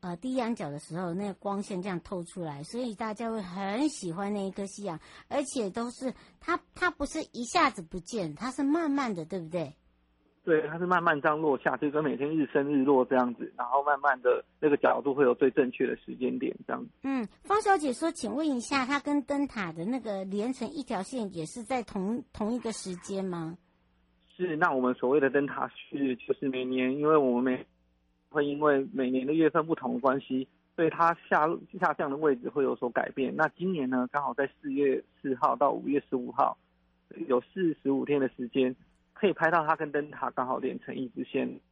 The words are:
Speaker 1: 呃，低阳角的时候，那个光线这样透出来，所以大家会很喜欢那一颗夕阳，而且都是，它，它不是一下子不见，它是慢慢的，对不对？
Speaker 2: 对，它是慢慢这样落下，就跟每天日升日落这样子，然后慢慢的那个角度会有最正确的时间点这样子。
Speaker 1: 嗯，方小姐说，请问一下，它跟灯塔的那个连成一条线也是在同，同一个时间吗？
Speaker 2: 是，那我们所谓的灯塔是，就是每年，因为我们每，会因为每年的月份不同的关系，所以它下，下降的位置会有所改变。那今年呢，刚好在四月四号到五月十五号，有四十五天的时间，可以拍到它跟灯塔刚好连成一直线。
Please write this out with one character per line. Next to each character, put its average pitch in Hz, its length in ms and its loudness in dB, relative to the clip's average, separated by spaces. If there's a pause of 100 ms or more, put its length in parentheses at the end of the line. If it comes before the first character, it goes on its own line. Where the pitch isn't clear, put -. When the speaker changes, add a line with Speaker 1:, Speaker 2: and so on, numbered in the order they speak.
Speaker 1:
呃， 175 160 -8
低 254 180 -4
阳 240 180 0
角 180 160 -6
的 143 80 -8
时 156 220 -8
候， 180 140 -4
那 196 120 -4
个 196 80 -6
光 202 300 -4
线 190 180 -6
这 202 80 -6
样 175 120 -4
透 180 220 -8
出 175 200 -10
来， 143 180 -8
所 233 180 -10
以 247 140 -4
大 214 220 -6
家 226 160 -6
会 226 100 -4
很 196 480 -2
喜 185 220 -8
欢 196 200 -4
那 202 140 -4
一 190 60 -4
颗 196 160 -8
夕 202 160 -14
阳， 170 160 -6 (280)
而 277 160 -2
且 226 280 -4
都 233 180 -6
是， 254 240 -8 (260)
它， 349 200 -2 (160)
它 359 160 0
不 285 160 -6
是 311 240 -6
一 240 140 -6
下 311 260 2
子 - 100 -12
不 175 180 -8
见， 170 360 -4
它 226 160 -6
是 277 100 -4
慢 294 300 2
慢 269 240 0
的， 160 100 -6
对 185 140 -6
不 160 100 -10
对？ 160 240 -4 (680)
Speaker 2:
对， 156 240 4
它 156 100 -6
是 175 80 -2
慢 180 160 4
慢 165 180 4
这 151 80 2
样 151 120 2
落 147 180 4
下， 135 200 0
就 147 120 0
跟 151 140 0
每 131 120 0
天 139 140 -2
日 156 240 0
升 143 180 2
日 139 120 4
落 131 220 6
这 131 100 2
样 123 180 4
子， 117 240 -10
然 123 100 -2
后 135 160 4
慢 143 160 4
慢 139 220 2
的 123 240 4 (140)
那 151 100 6
个 143 80 4
角 123 240 4
度 131 140 0
会 143 80 6
有 123 100 6
最 131 160 4
正 127 220 2
确 127 160 0
的 123 100 -2
时 - 180 -12
间 123 220 -2
点 127 180 -4 (120)
这 127 60 -4
样 127 100 -6
子。 - 60 -14 (120)
Speaker 1:
嗯， 269 260 -4 (160)
方 403 160 2
小 415 160 4
姐 302 160 0
说， 311 200 -2
请 214 240 -6
问 311 120 0
一 262 120 0
下， 262 260 -2
它 277 140 0
跟 294 240 0
灯 285 240 -2
塔 190 240 -4
的 165 120 -8
那 247 160 -2
个 202 260 -4
连 208 280 -2
成 233 160 -6
一 294 140 -8
条 202 180 -4
线 208 340 -6
也 160 120 -6
是 240 160 -10
在 254 180 -2
同， 214 420 -4 (100)
同 214 200 -2
一 247 60 -2
个 226 120 -4
时 190 260 -8
间 190 280 -6
吗？ 170 320 -6 (800)
Speaker 2:
是， 180 200 -2
那 165 160 4
我 131 100 2
们 127 140 4
所 123 160 0
谓 151 80 6
的 139 100 4
灯 143 160 2
塔 131 300 -4
是， 135 400 -2
就 - 180 -4
是 143 160 -2
每 127 160 -2
年， 127 320 0
因 147 100 0
为 156 80 6
我 131 240 4
们 127 40 2
每， 127 240 0 (640)
会 151 140 2
因 143 180 -2
为 143 300 4
每 131 200 0
年 131 160 0
的 147 60 2
月 160 140 6
份 156 160 2
不 160 120 0
同 123 180 -4
的 123 60 -2
关 131 200 2
系， 131 280 -4 (280)
所 170 80 0
以 160 60 4
它 165 260 2 (140)
下， 156 180 4 (320)
下 175 140 2
降 151 160 -2
的 139 80 -2
位 151 200 4
置 123 120 -8
会 143 140 0
有 127 120 2
所 123 140 -4
改 127 220 -2
变。 127 240 -2
那 151 140 2
今 180 220 -4
年 147 160 -2
呢， 127 240 0
刚 147 120 -2
好 127 100 -4
在 139 160 0 (100)
四 143 140 -6
月 135 300 2 (180)
四 131 140 -2
号 131 200 2
到 135 160 4
五 123 160 -4
月 139 220 2
十 - 60 -2
五 123 160 -4
号， 135 260 0 (720)
有 123 120 4 (140)
四 175 300 0
十 135 80 2
五 135 120 0
天 143 160 2
的 135 100 2
时 120 180 -8
间， 127 280 2 (380)
可 - 140 0
以 165 60 4
拍 160 180 2
到 170 160 4
它 156 80 4
跟 151 160 -6
灯 147 180 -2
塔 131 220 -6
刚 127 160 -2
好 127 100 -2
连 127 220 -4
成 - 160 -10
一 131 140 -6
直 131 140 -8
线。 127 360 -4 (120)